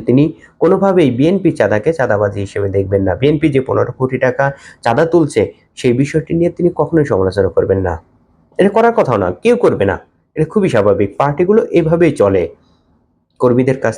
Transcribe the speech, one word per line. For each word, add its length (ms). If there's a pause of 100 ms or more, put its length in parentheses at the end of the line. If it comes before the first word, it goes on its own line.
তিনি 180 (360)
কোনোভাবেই 520
বিএনপি 400
চাঁদাকে 420
চাঁদাবাজি 520
হিসেবে 240
দেখবেন 380
না। 80
বিএনপি 340
যে 180
পনেরো 300
কোটি 200
টাকা 280 (360)
চাঁদা 240
তুলছে, 360 (340)
সেই 180
বিষয়টি 400
নিয়ে 180
তিনি 240
কখনোই 300
সমালোচনা 440
করবেন 380
না। 60 (680)
এটা 100
করার 260
কথাও 220
না, 100 (140)
কেউ 160
করবে 280
না। 100 (400)
এটা 180
খুবই 160
স্বাভাবিক, 480
পার্টিগুলো 440 (180)
এভাবেই 420
চলে। 220 (960)
কর্মীদের 400
কাছ 180